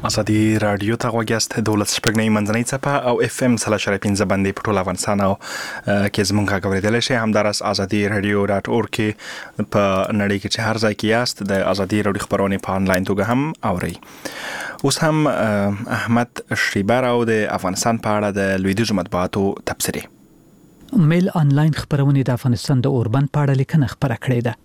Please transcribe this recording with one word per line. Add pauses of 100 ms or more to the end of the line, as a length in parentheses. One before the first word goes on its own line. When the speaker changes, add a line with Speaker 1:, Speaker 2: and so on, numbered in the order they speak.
Speaker 1:
ازادي (240)
راډیو
ته
غوږ
یاست. (120)
دولس
شپږ
نوي
منځنۍ
څپه (160)
او
اف
ام
سل
شل (100)
پنځه
باندې
په
ټول
افغانستان
او،
آه،
کې
زموږ
غږ
اورېدلی
شئ. (100)
همداراز (100)
ازادي (140)
راډیو
ډاټ
اورګ
کې
په (360)
نړۍ
کې
چې (100)
هر
ځای
کې
یاست،
د (120)
ازادي
راډیو
خپرونې
په
آنلاین
توګه
هم (180)
اورئ. (920)
اوس
هم،
آه، (220)
احمد (200)
شیبه
راو (100)
د (140)
افغانستان
په
اړه (100)
د
لویدیځو
مطبوعاتو (240)
تبصرې. (1080)
Speaker 2:
میل (140)
آنلاین
خپرونې
د
افغانستان
د
اوربند
په
اړه
لیکنه
خپره
کړې
ده.